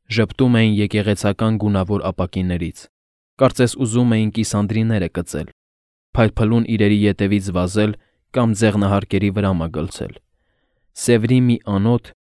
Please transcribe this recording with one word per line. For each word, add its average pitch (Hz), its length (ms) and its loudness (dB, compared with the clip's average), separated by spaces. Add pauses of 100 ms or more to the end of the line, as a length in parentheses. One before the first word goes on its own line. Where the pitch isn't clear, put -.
(100)
ժպտում 117 460 0
էին 110 160 4
եկեղեցական 104 880 0
գունավոր 101 440 0
ապակիներից։ 87 760 -4 (580)
Կարծես 127 360 2
ուզում 120 400 0
էին 107 160 0
կիսանդրիները 107 800 -2
կծել, 80 400 -8 (640)
փայլփլուն 113 520 2
իրերի 107 320 2
ետևից 101 540 0
վազել 98 400 0 (420)
կամ 117 220 0
ձեղնահարկերի 101 760 0
վրա 98 220 -2
մագլցել։ 82 640 -6 (800)
Սևրի 120 440 2
մի 120 260 2
անոթ 107 440 0 (120)